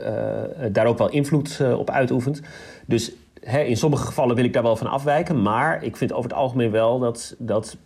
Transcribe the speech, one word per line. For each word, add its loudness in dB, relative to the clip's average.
eh, -4
daar 4
ook 4
wel 2
invloed, 0
eh, 2
op -4
uitoefent. 0
Dus, 0
hè, -2
in 0
sommige 0
gevallen 2
wil 2
ik 0
daar 2
wel 4
van -6
afwijken, 0
maar 2
ik -6
vind -2
over -4
het -6
algemeen 2
wel 2
dat, -4
dat -2